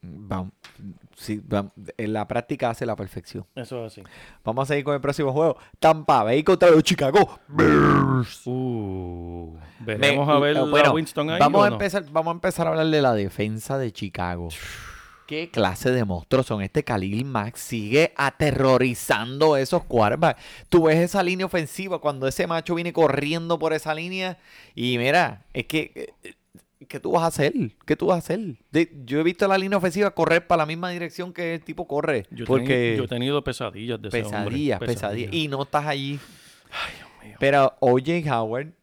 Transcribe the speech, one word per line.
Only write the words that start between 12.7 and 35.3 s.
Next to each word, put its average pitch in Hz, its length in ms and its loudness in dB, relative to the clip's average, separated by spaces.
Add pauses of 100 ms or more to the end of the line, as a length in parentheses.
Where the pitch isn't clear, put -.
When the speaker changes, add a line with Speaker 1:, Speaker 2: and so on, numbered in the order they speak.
Speaker 1:
hablar 160 180 0
de 156 120 2
la 127 140 4
defensa 107 640 -4
de 123 140 -4
Chicago. 87 560 -8 (840)
¿Qué 160 180 -6
clase 98 400 0
de 127 140 2
monstruos 101 400 0
son? 107 160 -4
Este 98 240 -4
Khalil 101 400 -4
Mack 120 320 -6
sigue 120 600 0
aterrorizando 131 1400 2
a 135 80 2
esos 165 220 0
quarterbacks. 123 580 4 (260)
Tú 175 160 6
ves 156 140 6
esa 180 240 2
línea 185 240 0
ofensiva 180 560 -4
cuando 135 260 -2
ese 185 180 -2
macho 170 280 -2
viene 170 180 -4
corriendo 160 680 2
por 160 140 0
esa 156 220 -2
línea 185 420 -6 (380)
y 120 240 -2
mira, 135 560 2
es 123 100 -4
que, - 480 -6 (100)
eh, - 120 -18 (520)
¿qué 143 140 -12
tú 165 120 -4
vas 170 100 2
a 165 60 0
hacer? 151 260 0 (320)
¿Qué 151 100 2
tú 180 120 -2
vas 180 80 4
a - 20 -2
hacer? 170 220 -4 (300)
De-, 160 220 0 (140)
yo 139 140 -2
he - 20 0
visto 185 260 0
la 196 80 2
línea 196 220 0
ofensiva 190 320 0
correr 165 360 2
para 165 180 2
la - 20 -8
misma 170 240 -6
dirección 175 420 -8
que 170 220 -6
el 160 100 -10
tipo - 240 -12
corre, 143 420 -2
Speaker 2:
Yo 117 140 -12
he - 20 -12
Speaker 1:
porque 123 460 2
Speaker 2:
teni-, 110 60 0
yo 131 60 -2
he 113 40 -8
tenido 131 340 -2
pesadillas 113 600 -8
de 104 60 -12
ese 113 160 -2
hombre. 104 200 -6
Speaker 1:
Pesadillas, 120 360 -2
pesadillas. 110 500 -4